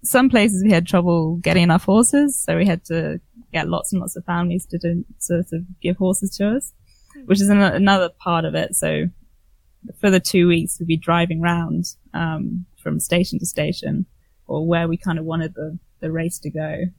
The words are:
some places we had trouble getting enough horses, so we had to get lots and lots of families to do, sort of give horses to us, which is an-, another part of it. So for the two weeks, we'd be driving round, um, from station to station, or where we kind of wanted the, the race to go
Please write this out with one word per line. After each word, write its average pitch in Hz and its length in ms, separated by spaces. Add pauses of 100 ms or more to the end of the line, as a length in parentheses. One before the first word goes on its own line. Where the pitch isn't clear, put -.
some 254 280
places 208 340
we 214 60
had 175 160
trouble 170 500
getting 170 280
enough 175 200
horses, 262 540
so 165 180
we 170 100
had 185 200
to 165 340 (320)
get 160 160
lots - 240
and 185 80
lots 175 160
of 175 80
families 175 420
to 170 120
do, 170 260 (140)
sort 175 340
of 165 100 (180)
give 185 160
horses 190 400
to 208 200
us, - 160 (540)
which 202 140
is 202 80
an-, 202 120
another 196 480 (120)
part 165 240
of 156 100
it. 160 220
So 156 300 (920)
for 208 100
the 185 100
two 175 280
weeks, 165 300
we'd 170 80
be 165 100
driving 170 440
round, 170 460 (280)
um, 165 520 (140)
from 160 200
station - 400
to 170 60
station, - 600 (400)
or 156 200
where 170 220
we 165 80
kind 165 220
of 160 60
wanted 165 300
the, 156 240 (220)
the 160 120
race 165 280
to 151 100
go 156 340 (140)